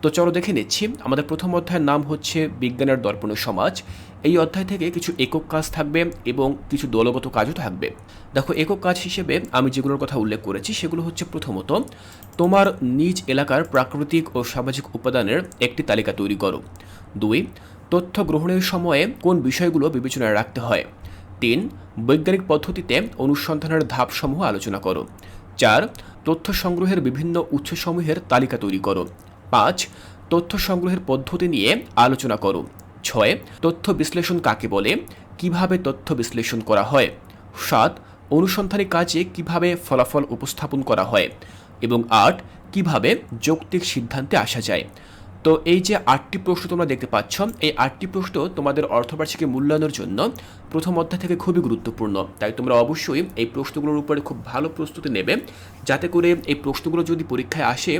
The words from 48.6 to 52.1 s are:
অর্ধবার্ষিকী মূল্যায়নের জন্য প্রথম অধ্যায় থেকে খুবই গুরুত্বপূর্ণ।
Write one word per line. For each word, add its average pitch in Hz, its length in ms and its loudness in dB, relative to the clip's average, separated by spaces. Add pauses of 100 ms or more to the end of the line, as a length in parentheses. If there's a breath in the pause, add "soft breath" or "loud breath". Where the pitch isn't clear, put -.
অর্ধবার্ষিকী 151 580 0
মূল্যায়নের 147 440 2
জন্য 95 200 -4 (540 loud breath)
প্রথম 165 280 0
অধ্যায় 175 240 -4
থেকে 175 200 0
খুবই 180 220 4
গুরুত্বপূর্ণ। 113 500 -2 (240)